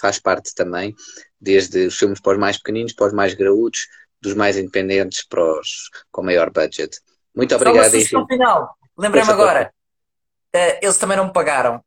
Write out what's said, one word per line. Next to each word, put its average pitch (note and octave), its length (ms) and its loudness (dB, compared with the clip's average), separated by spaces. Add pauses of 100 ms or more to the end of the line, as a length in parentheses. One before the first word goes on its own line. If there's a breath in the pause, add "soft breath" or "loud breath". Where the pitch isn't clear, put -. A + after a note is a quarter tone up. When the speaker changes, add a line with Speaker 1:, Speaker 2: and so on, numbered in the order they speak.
Speaker 1:
faz G2+ 200 -2
parte F2+ 340 -4
também, F2+ 400 -6 (460 loud breath)
desde F#2+ 460 2
os F2+ 120 -4
filmes G2 220 0
para G2 140 0
os G2+ 60 -2
mais G2+ 180 -2
pequeninos, A2+ 340 -8
para G#2 160 0
os G2+ 60 -2
mais G2 200 0
graúdos, G2+ 540 0 (320 soft breath)
dos G2 140 -6
mais G2+ 220 0
independentes F#2+ 720 -4
para D#2+ 320 0
os - 300 -12 (220 loud breath)
com F2+ 100 -8
maior F2 280 0
budget. D2+ 500 -4 (340)
Muito B2+ 280 -2
Speaker 2:
Só A#2+ 100 6
uma A2 100 8
Speaker 1:
obrigado, A2 120 4
Speaker 2:
sugestão A2 300 0
Speaker 1:
Henrique. - 40 -12
Speaker 2:
final. A#3+ 480 0 (200)
Lembrei-me G#3+ 340 2
Speaker 1:
Força, G#3+ 40 4
força. F#3+ 220 4
Speaker 2:
agora. - 160 -2 (800)
Eh, F3 300 0
eles G3 160 0
também G3 180 -2
não F#3+ 100 0
me F#3 60 -8
pagaram, C3 540 0